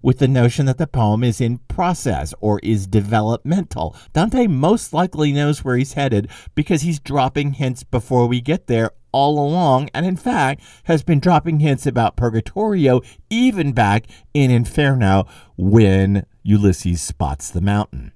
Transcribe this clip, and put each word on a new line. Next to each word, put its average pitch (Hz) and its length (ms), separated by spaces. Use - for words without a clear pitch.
with 131 200
the 135 80
notion 127 380
that 127 120
the 165 80
poem 113 380
is 117 160
in 120 260
process 123 760
or 104 200
is 101 260
developmental. 107 1080
Dante 226 340
most 170 460
likely 151 400
knows 147 320
where 127 120
he's 135 180
headed 113 360
because 147 280
he's 160 180
dropping 135 540
hints 127 280
before 123 460
we 123 120
get 147 280
there 113 240
all 143 320
along, 147 480
and 160 140
in 190 100
fact 156 460
has 165 180
been 165 160
dropping 165 400
hints 147 260
about 120 320
Purgatorio 127 840
even 214 440
back 110 340
in 131 200
Inferno 120 760
when 98 680
Ulysses 95 580
spots - 480
the 87 100
mountain. 95 560